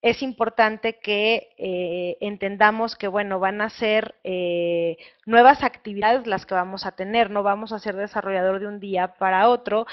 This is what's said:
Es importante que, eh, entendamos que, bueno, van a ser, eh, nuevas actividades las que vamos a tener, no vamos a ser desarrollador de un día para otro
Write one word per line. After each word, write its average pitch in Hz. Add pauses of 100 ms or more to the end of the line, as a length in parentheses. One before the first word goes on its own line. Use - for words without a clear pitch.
Es 233
importante 226
que, 214
eh, 180
entendamos 208
que, 208
bueno, 196
van 196
a 214
ser, 220
eh, 170 (260)
nuevas 240
actividades 226
las 190
que -
vamos 185
a 190
tener, 202
no 208
vamos 208
a 220
ser 202
desarrollador 196
de 208
un 208
día 185
para 190
otro 233